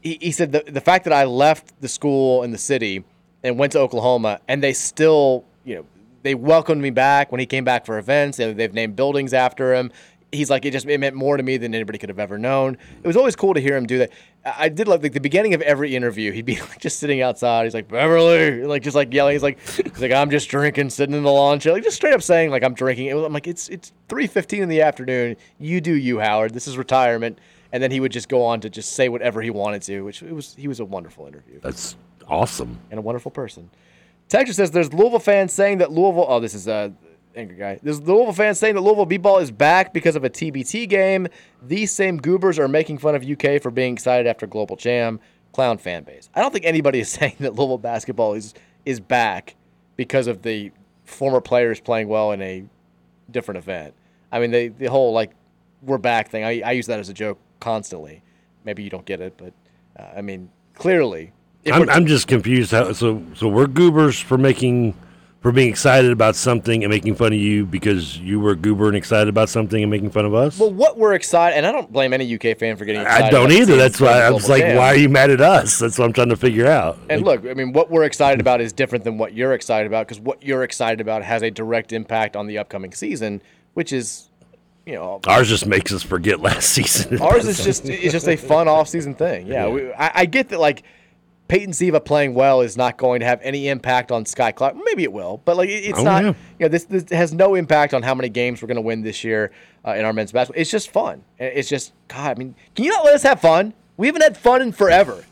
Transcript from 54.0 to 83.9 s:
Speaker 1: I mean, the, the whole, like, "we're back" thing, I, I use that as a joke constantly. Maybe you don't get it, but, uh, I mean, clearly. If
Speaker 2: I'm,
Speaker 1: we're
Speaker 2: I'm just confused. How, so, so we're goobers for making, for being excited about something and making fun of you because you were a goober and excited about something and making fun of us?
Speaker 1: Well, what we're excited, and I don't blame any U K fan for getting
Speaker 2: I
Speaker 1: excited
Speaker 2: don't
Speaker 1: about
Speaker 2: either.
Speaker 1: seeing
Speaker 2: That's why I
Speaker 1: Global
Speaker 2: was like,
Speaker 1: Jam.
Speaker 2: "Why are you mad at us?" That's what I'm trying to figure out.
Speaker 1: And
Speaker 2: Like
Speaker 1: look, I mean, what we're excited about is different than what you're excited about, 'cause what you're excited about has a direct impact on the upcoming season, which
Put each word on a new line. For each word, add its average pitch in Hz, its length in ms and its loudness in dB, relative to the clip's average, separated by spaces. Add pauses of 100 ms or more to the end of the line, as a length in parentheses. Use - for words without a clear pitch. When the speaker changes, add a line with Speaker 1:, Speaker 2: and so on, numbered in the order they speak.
Speaker 1:
I 120 80 -4
mean, 120 120 -2
the, 120 160 0
the 120 240 -8
whole, 131 200 2
like, 110 200 -2 (500)
"we're 135 160 -4
back" 113 320 -2
thing, 110 140 -8
I, 117 180 -4
I 113 120 -4
use 120 120 -4
that 113 140 -6
as 95 100 -14
a 101 60 -16
joke 101 240 -8 (200)
constantly. 90 640 -10 (420)
Maybe 104 200 -10
you 98 80 -12
don't 92 140 -14
get 92 160 -8
it, 92 160 -12
but, 90 160 -20 (460)
uh, 98 180 -20
I 101 40 -14
mean, 95 280 -14 (260)
clearly. 120 580 -2 (320)
If 139 80 0
Speaker 2:
I'm, 165 80 6
Speaker 1:
we're 120 100 4
Speaker 2:
I'm 165 140 4
just 147 200 2
confused. 123 460 2
How, 110 220 2
so, 110 280 -2 (140)
so 110 140 -2
we're 120 180 4
goobers 151 500 4
for - 200 -2
making, 123 580 2 (460)
for 123 100 2
being 127 160 4
excited 127 420 4
about 110 280 4
something 117 480 0
and 104 40 0
making 104 260 0
fun 110 180 2
of 107 60 0
you 104 260 2
because 87 520 -2
you 92 220 -4
were 104 120 2
a 95 40 2
goober 104 320 0
and 104 80 2
excited 107 320 0
about 107 220 2
something 110 340 -2
and 104 80 0
making 104 200 -4
fun 107 120 0
of 104 100 -2
us? 143 240 0
Speaker 1:
Well, 214 140 2
what 226 260 2
we're 214 180 2
excited, 170 420 2
and 151 80 0
I 214 80 0
don't 226 180 -6
blame 131 220 0
any 131 100 -2
U 117 160 -6
K 113 140 0
fan 110 240 -4
for 104 80 -10
getting 104 160 -4
Speaker 2:
I - 20 -6
Speaker 1:
excited 113 280 4
Speaker 2:
don't 127 160 6
Speaker 1:
about 143 40 6
Speaker 2:
either. 226 140 8
Speaker 1:
seeing 160 120 6
Speaker 2:
That's 131 220 4
why 127 140 6
I 123 80 8
Speaker 1:
Global 117 140 6
Speaker 2:
was 104 140 -2
like, 139 120 6
Speaker 1:
Jam. 160 160 4
Speaker 2:
"Why 127 100 6
are 139 80 6
you 143 140 6
mad 139 200 6
at 131 120 6
us?" 156 380 6
That's 117 200 -2
what 120 60 4
I'm 117 80 2
trying 123 160 2
to 113 80 2
figure 120 280 2
out. 104 320 2 (120)
Speaker 1:
And 151 160 0
Speaker 2:
Like 120 180 2
Speaker 1:
look, 127 80 -8
I 127 40 -8
mean, 131 180 -4
what 160 180 2
we're 160 140 4
excited 139 340 2
about 123 220 2
is 113 100 -4
different 123 320 -2
than 110 140 -4
what 107 160 -4
you're 127 200 0
excited 107 320 -2
about, 107 220 -4
'cause 107 140 -16
what 127 200 -6
you're 135 220 -2
excited 113 380 -4
about 110 220 -4
has 113 200 -2
a 113 80 -2
direct 113 400 -4
impact 110 460 -4
on 104 100 -8
the 104 100 -8
upcoming 98 360 -10
season, 110 480 -8 (320)
which 170 180 -6